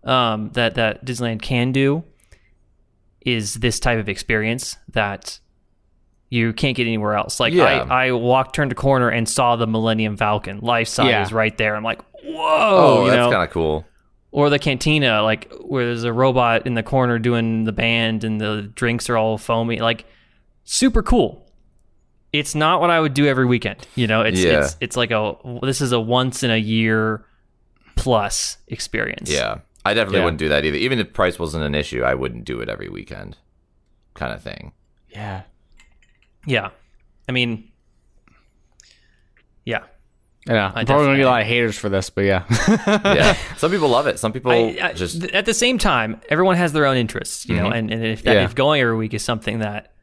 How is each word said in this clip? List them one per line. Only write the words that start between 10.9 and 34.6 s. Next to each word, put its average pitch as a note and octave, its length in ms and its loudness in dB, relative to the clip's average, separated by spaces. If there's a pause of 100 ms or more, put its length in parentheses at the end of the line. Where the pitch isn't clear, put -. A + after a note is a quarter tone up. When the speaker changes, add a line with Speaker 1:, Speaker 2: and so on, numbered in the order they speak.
Speaker 3:
Yeah. G#2 200 2 (100)
Speaker 1:
right A2 200 0
there. G#2+ 180 0
I'm G#2+ 80 -8
like, A2+ 180 -6 (220)
"Whoa," - 100 -10
Speaker 2:
Oh, D#3 720 6
Speaker 1:
you F#2+ 60 4
Speaker 2:
that's G#2+ 80 6
Speaker 1:
know? A#2+ 120 4
Speaker 2:
kinda F2+ 180 2
cool. D#2 360 -2 (460)
Speaker 1:
Or C#3+ 180 2
the C#3+ 100 2
cantina, C3+ 640 0
like, A2 360 -2
where C3 260 -2
there's A#2 200 -4
a A#2+ 80 -2
robot A#2+ 520 2
in B2 100 -2
the A2+ 80 -2
corner B2 360 0
doing A2+ 460 0
the A2 80 -2
band A2+ 500 0
and A2 160 -4
the G#2+ 340 -4
drinks A#2 360 -2
are A#2 80 0
all A2 200 0
foamy. A2+ 440 -2
Like, A#2 240 -2 (580)
super A3+ 400 2
cool. A3 420 2 (840)
It's D3 240 -2
not D#3 240 4
what E3+ 100 2
I E3+ 120 4
would D3+ 120 0
do C#3+ 140 4
every C3 180 4
weekend, A#2+ 400 0 (100)
you A#2+ 120 0
know? A2 140 2
It's, G#2+ 180 2
Speaker 2:
Yeah. D#2+ 240 4
Speaker 1:
it's, C#2 160 -4
it's - 180 -6
like A#2 140 0
a, G#2+ 240 -2 (280)
this C3+ 180 -2
is B2+ 100 0
a B2 80 2
once B2 440 0
in B2 80 2
a A2+ 40 2
year A2 680 0 (720)
plus G#2+ 600 0 (120)
experience. - 600 -6
Speaker 2:
Yeah. A#1 280 -2 (260)
I G2+ 100 0
definitely G2+ 260 0
Speaker 3:
Yeah. F#2 60 0
Speaker 2:
wouldn't D#2+ 140 -2
do D#2 80 -2
that D2 160 2
either. D2 140 -2
Even B2 220 -2
if G#2 120 -4
price F2+ 260 0
wasn't D#2 280 -4
an D2 100 -2
issue, C2+ 280 -4
I B1+ 100 2
wouldn't B1+ 320 -6
do A#1+ 160 -8
it A1 80 -8
every G1+ 180 -10
weekend G1+ 480 -16 (800)
kinda A#1 220 -8
thing. - 340 -16 (380)